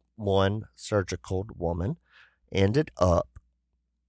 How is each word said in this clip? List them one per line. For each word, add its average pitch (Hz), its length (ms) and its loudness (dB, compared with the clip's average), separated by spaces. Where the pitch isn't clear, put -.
one 101 600 0
surgical 95 720 -4
woman 85 420 -4
ended 107 440 2
up 87 420 2